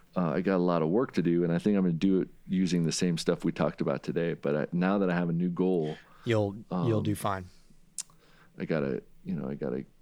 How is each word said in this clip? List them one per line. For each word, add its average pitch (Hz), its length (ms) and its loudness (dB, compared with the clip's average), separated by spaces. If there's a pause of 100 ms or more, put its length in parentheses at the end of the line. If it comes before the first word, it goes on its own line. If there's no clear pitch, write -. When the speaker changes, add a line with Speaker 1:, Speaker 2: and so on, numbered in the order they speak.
(160)
Speaker 1:
uh, 85 140 0
I 76 100 -2
got 95 160 2
a - 20 4
lot 87 240 2
of 78 60 2
work 117 260 0
to 90 80 0
do, 85 220 2
and 85 80 0
I 85 60 2
think 104 180 2
I'm 95 60 4
gonna 90 120 2
do 92 260 2
it - 80 -2 (200)
using 90 360 2
the 76 80 0
same 87 260 0
stuff - 260 0
we 82 80 0
talked - 280 -2
about 69 220 -2
today. 85 320 -2
But 73 220 -2
I, 71 160 -2
now 92 260 2
that 95 120 0
I 87 40 0
have 87 140 0
a 85 40 -2
new 87 160 0
goal, 85 480 0 (280)
Speaker 2:
You'll, 104 320 0 (140)
you'll 107 280 0
Speaker 1:
um, 104 40 -2
Speaker 2:
do 104 120 0
fine. 95 320 -4 (1120)
Speaker 1:
I - 60 -6
gotta, 71 380 0 (220)
you 175 100 -6
know, 71 140 -6
I 71 60 -6
gotta 67 300 -6 (180)